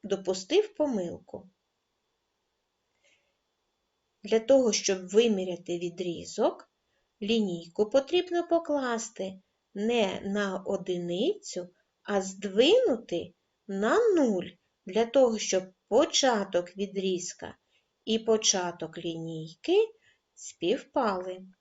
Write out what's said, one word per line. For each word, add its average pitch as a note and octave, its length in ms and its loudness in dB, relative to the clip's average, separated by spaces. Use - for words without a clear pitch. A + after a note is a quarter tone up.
допустив G3 720 -2
помилку? G#3 760 -6
Для A3 180 2
того, B3 320 6
щоб F#3+ 360 -2
виміряти F#3 680 2
відрізок, F3 920 -4
лінійку G#3 680 -2
потрібно F4 580 0
покласти A#3+ 920 -2
не G#3+ 460 0
на G3 420 -2
одиницю, F3+ 1040 -4
а G3+ 200 -2
здвинути A3+ 1120 2
на G#3+ 300 0
нуль, G#3+ 340 2
для G#3+ 200 0
того, A#3 320 4
щоб F#3 260 -2
початок G3+ 880 2
відрізка F#3+ 800 -4
і A3 140 0
початок F#3 800 0
лінійки E3 880 -2
співпали. F#3 1120 -4